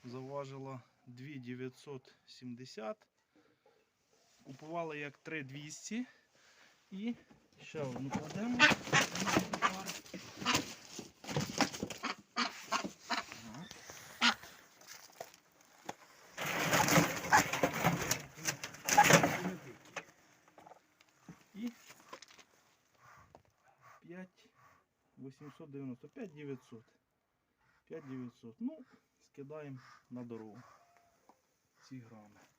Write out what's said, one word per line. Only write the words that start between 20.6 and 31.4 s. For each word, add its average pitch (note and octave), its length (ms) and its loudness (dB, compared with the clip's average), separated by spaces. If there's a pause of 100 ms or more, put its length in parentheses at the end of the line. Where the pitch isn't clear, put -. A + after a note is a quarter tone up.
І A#3 180 -6 (2250)
п'ять F#3 420 -16 (680)
вісімсот C#3 520 -14
дев'яносто, C#3 400 -10
п'ять G3+ 240 -10
дев'ятсот. C#3 500 -10 (1040)
П'ять - 200 -12
дев'ятсот. B2 520 -10
Ну, C4 260 -6 (520)
скидаємо C#3+ 420 -10 (300)
на B2 140 -8
дорогу A2+ 400 -10 (1160)